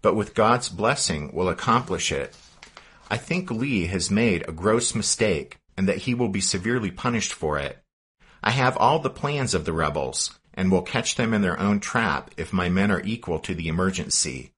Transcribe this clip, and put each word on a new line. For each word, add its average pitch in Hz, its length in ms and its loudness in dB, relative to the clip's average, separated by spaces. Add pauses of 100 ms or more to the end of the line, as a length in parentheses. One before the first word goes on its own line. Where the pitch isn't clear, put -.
but 98 140 4
with 104 180 -2
God's 117 360 4
blessing 90 640 0
will 90 160 0
accomplish 101 640 0
it. 67 200 -4 (800)
I 110 60 -2
think 180 340 -4
Lee 113 360 0
has 90 220 -2
made 101 380 2
a 82 60 -10
gross 107 420 0
mistake, 101 640 0 (180)
and 95 140 2
that 101 140 -2
he 127 100 0
will 120 160 0
be 95 100 -2
severely 101 520 0
punished 117 420 -2
for 76 260 -2
it. - 240 -8 (580)
I 113 100 2
have 131 260 2
all 143 220 4
the 143 100 -2
plans 143 440 -2
of 80 120 0
the 82 80 -2
rebels, 76 580 -2 (220)
and 92 180 2
will 92 100 6
catch - 340 -2
them 113 180 0
in 104 80 2
their 90 180 0
own 101 220 2
trap 95 560 -2
if 82 160 -6
my 90 160 2
men 95 200 4
are 98 140 2
equal 90 360 -4
to - 140 -6
the 85 140 -4
emergency. 80 920 -2